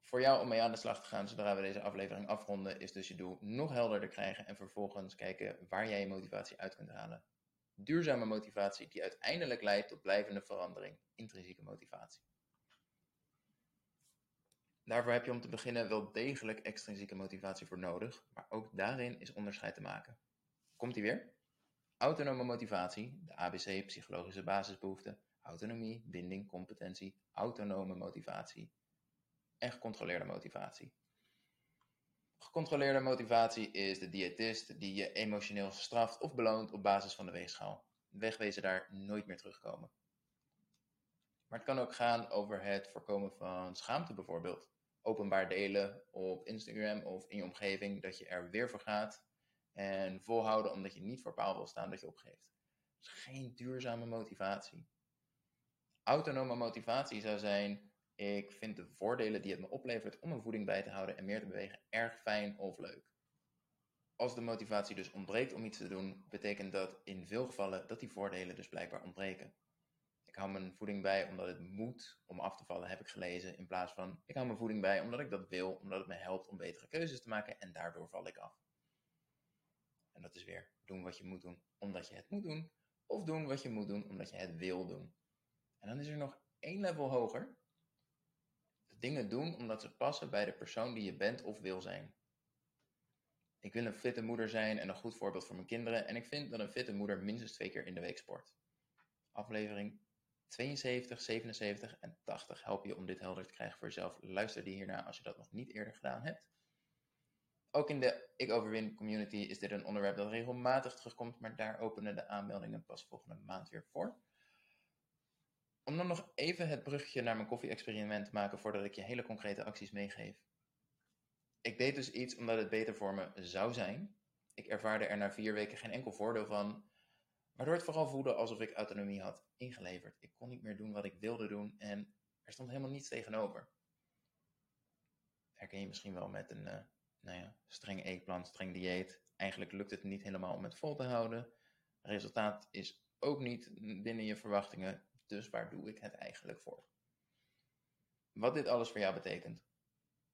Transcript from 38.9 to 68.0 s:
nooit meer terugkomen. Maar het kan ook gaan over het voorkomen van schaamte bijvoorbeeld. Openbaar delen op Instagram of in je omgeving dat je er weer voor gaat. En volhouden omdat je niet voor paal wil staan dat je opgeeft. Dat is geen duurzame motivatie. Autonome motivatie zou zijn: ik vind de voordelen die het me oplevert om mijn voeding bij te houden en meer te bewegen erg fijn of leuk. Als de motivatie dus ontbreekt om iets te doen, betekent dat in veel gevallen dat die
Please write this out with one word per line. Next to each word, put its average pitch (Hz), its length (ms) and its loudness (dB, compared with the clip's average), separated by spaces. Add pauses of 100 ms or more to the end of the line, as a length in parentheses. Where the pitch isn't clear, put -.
nooit 101 320 -2
meer 92 120 -8
terugkomen. - 540 -10 (1600)
Maar 113 120 -4
het - 80 -4
kan 135 120 4
ook 123 140 2
gaan 117 360 6
over 101 340 2
het 98 240 2
voorkomen 101 440 0
van 92 440 -4
schaamte 143 380 0
bijvoorbeeld. 90 600 -4 (280)
Openbaar 98 480 4
delen 98 640 2
op 92 340 -2
Instagram 107 580 -2
of 92 240 -6
in 101 80 -6
je 98 60 -2
omgeving 98 580 0
dat 92 160 -6
je - 100 -12
er 90 220 -2
weer 113 200 2
voor 104 100 -6
gaat. 107 460 0 (460)
En 95 500 -2
volhouden 110 500 4
omdat 95 220 -4
je - 80 -12
niet 120 200 -4
voor - 120 -8
paal 98 220 2
wil 107 120 -6
staan - 220 -6
dat 98 100 -8
je - 80 -12
opgeeft. - 400 -18 (520)
Dat - 100 -20
is - 0 -
geen 131 460 -8
duurzame 123 500 -2
motivatie. 98 840 -2 (1160)
Autonome 131 520 4
motivatie 117 640 0
zou 107 180 0
zijn: 101 540 2 (220)
ik 101 360 0
vind 107 240 -6
de 85 120 -10
voordelen 110 540 2
die 95 100 -2
het 85 80 -2
me 92 100 -8
oplevert 120 500 -4
om 165 100 -6
mijn 127 120 -2
voeding 110 240 -2
bij 98 180 2
te 98 60 -6
houden 95 280 -4
en 95 80 -8
meer 104 140 0
te 104 80 -8
bewegen 98 320 -6 (100)
erg 113 320 0
fijn 104 380 2
of 98 180 -4
leuk. - 360 -12 (1000)
Als 120 200 2
de 120 60 -2
motivatie 107 540 0
dus 92 160 -6
ontbreekt 101 420 0
om 113 120 -4
iets 104 120 -6
te 101 100 -8
doen, 95 420 -4
betekent 101 420 -2
dat 95 320 -2
in 92 240 -8
veel 113 180 0
gevallen 95 420 -2
dat 113 120 -6
die 113 120 -8